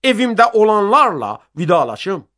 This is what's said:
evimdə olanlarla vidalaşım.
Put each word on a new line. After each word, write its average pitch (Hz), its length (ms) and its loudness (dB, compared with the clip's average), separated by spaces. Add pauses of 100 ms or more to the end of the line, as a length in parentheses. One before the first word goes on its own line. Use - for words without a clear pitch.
evimdə 233 480 2
olanlarla 214 880 0 (180)
vidalaşım. 160 720 -2 (100)